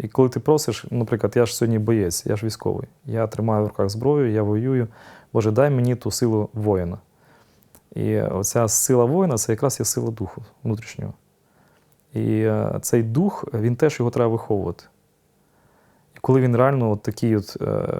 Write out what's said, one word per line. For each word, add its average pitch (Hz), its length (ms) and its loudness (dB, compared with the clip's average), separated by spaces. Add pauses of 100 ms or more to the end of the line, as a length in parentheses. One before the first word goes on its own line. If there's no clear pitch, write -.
І 110 40 -8
коли 127 220 4
ти 123 100 -4
просиш, 147 520 0
наприклад, 117 440 -2
я 120 100 4
ж 113 100 -4
сьогодні 113 240 0
боєць, 107 460 0
я 107 100 -2
ж 104 100 -4
військовий, 98 420 -6 (180)
я 113 220 -2
тримаю 107 360 0
в 104 40 0
руках 101 220 -2
зброю, 127 420 0
я 107 120 2
воюю. 113 440 0 (460)
Боже, 110 180 2
дай 131 180 4
мені 123 260 2
ту 107 160 -6
силу 110 420 0
воїна. 98 440 0 (1000)
І 107 260 0
оця 107 460 0
сила 120 380 2
воїна, 156 320 2
це - 140 -2
якраз 139 280 0
є 113 60 -4
сила 120 260 -2
духу 107 300 -8 (220)
внутрішнього. 107 500 -6 (1000)
І, 110 280 0
е, 107 400 0
цей 120 220 2
дух, 143 500 -2
він 117 220 0
теж 151 240 0
його 120 120 0
треба 117 200 2
виховувати. 101 520 -4 (1300)
І - 60 -20
коли 131 200 4
він 123 140 2
реально 127 360 2
от 104 100 -2
такий 113 340 0
от, 101 260 -4
е, - 260 -2 (120)